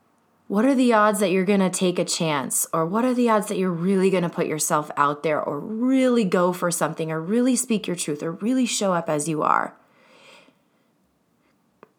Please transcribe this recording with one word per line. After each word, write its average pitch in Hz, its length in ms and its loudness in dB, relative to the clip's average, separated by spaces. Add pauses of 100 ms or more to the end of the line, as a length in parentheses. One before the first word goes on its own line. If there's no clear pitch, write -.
(540)
what 214 120 2
are 277 100 4
the 240 180 4
odds 208 260 4
that 190 120 2
you're 190 140 2
gonna 190 240 4
take 180 280 0
a 170 80 0
chance? 147 680 -2
Or 160 140 0
what 220 200 -2
are 254 100 0
the 240 120 2
odds 214 200 2
that 190 100 -4
you're 185 140 0
really 185 400 2
gonna 175 180 0
put 165 160 -2
yourself 151 500 -2
out 147 280 0
there 151 180 0
or 147 180 -4
really 240 680 2
go 180 280 2
for 175 160 -4
something 160 420 -4
or 160 80 -4
really 240 360 0
speak - 320 -4
your 175 80 -4
truth 147 260 -6
or 165 120 -6
really 247 340 -2
show 190 260 -2
up 170 160 -2
as 151 180 -2
you 156 140 -2
are? - 340 2 (2250)